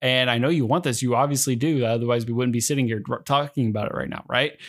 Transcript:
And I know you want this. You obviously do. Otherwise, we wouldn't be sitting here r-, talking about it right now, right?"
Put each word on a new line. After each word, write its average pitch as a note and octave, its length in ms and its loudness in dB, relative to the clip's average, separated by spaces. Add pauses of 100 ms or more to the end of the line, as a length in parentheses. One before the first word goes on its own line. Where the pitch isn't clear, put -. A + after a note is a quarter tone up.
And B2+ 300 2
I A#2 80 2
know C3 100 2
you D#3+ 160 2
want D#3 180 0
this. B2 200 -2
You A#2+ 120 2
obviously C3+ 400 0
do. C3+ 300 0
Otherwise, A#2 400 0
we A#2 80 -4
wouldn't B2 200 0
be A#2+ 60 0
sitting C3+ 280 0
here A2 220 -4
r-, B2 120 -4
talking C#3+ 480 0
about G#2 180 -2
it - 80 -6
right C2 140 -4
now, - 180 -10
right?" C3 420 -2